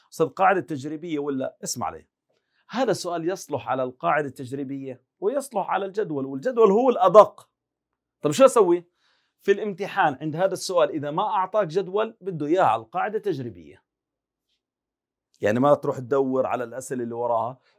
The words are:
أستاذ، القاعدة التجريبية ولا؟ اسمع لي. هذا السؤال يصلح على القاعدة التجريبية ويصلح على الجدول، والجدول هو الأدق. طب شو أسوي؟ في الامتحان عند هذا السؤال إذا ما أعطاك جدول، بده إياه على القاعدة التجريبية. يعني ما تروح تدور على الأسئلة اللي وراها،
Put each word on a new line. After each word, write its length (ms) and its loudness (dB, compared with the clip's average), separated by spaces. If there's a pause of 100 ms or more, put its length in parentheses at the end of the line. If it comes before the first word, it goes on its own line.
(120)
أستاذ، 140 -2
القاعدة 340 2
التجريبية 600 -8
ولا؟ 440 -4
اسمع 260 -6
لي. 180 -14 (640)
هذا 220 0
السؤال 380 -4
يصلح 400 -6
على 140 -2
القاعدة 440 -2
التجريبية 760 -12 (160)
ويصلح 500 -4
على 160 -4
الجدول، 400 -4
والجدول 460 2
هو 180 4
الأدق. 600 6 (720)
طب 100 0
شو 140 6
أسوي؟ 400 4 (560)
في 100 2
الامتحان 680 -2
عند 140 -6
هذا 180 0
السؤال 360 0
إذا 220 -6
ما 120 -2
أعطاك 440 -2
جدول، 540 -4
بده 240 -6
إياه 180 2
على 180 2
القاعدة 360 -6
التجريبية. 640 -8 (1600)
يعني 180 2
ما 140 4
تروح 240 0
تدور 480 0
على 180 -4
الأسئلة 400 -8
اللي 120 -8
وراها، 420 -4 (220)